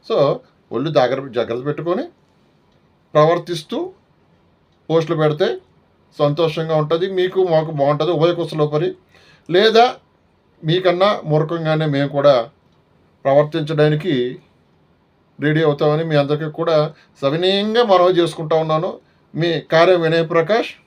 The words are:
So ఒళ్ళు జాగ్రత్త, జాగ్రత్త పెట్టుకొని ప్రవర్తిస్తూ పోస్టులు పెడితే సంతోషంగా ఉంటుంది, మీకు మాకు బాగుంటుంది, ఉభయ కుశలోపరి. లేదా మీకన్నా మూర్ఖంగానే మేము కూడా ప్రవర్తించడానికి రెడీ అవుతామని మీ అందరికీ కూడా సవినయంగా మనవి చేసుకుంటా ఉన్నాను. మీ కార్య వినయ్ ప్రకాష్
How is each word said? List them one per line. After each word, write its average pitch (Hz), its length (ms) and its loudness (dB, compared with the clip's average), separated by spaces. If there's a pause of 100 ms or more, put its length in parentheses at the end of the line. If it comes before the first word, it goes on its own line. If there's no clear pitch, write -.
So 226 80 -2 (580)
ఒళ్ళు 139 220 -4
జాగ్రత్త, 131 400 0
జాగ్రత్త 117 300 -4
పెట్టుకొని 160 380 -4 (1080)
ప్రవర్తిస్తూ 170 640 0 (1080)
పోస్టులు 160 340 0
పెడితే 156 260 0 (720)
సంతోషంగా 160 640 0
ఉంటుంది, 170 240 -2 (120)
మీకు 180 220 -2 (140)
మాకు 156 160 0 (100)
బాగుంటుంది, 147 380 0
ఉభయ 170 200 2
కుశలోపరి. 151 500 -2 (600)
లేదా 214 360 4 (840)
మీకన్నా 185 420 2 (220)
మూర్ఖంగానే 156 640 -2
మేము 143 200 0
కూడా 143 180 4 (920)
ప్రవర్తించడానికి 151 920 0 (1300)
రెడీ 156 240 2
అవుతామని 151 440 0
మీ 151 100 2
అందరికీ 147 280 -2 (100)
కూడా 165 180 2 (440)
సవినయంగా 196 680 0
మనవి 180 300 4
చేసుకుంటా 160 420 -2
ఉన్నాను. 156 280 -2 (420)
మీ 165 180 -2 (220)
కార్య 175 320 6
వినయ్ 165 280 0
ప్రకాష్ 202 380 0 (140)